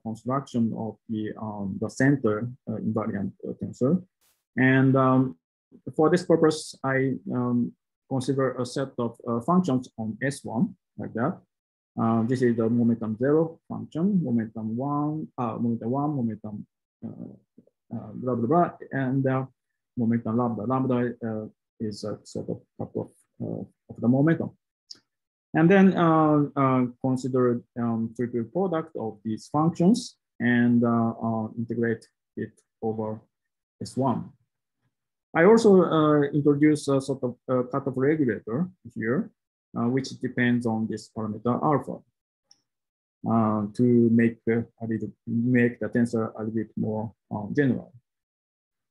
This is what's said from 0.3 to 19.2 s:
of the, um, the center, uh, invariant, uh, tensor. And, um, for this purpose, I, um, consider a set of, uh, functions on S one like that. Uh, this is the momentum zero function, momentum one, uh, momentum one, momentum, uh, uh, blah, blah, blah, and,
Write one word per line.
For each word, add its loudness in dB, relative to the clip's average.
of -8
the, -6
um, -8
the -4
center, 0
uh, -4
invariant, -4
uh, -8
tensor. 0
And, 4
um, 2
for 4
this 2
purpose, 2
I, 0
um, 0
consider -2
a -4
set -6
of, -4
uh, -2
functions 0
on -8
S -6
one -4
like -10
that. -2
Uh, 0
this 0
is 2
the 0
momentum 0
zero 0
function, -2
momentum -4
one, -4
uh, -4
momentum -2
one, -2
momentum, -6
uh, -16
uh, -10
blah, -4
blah, -2
blah, 4
and, -2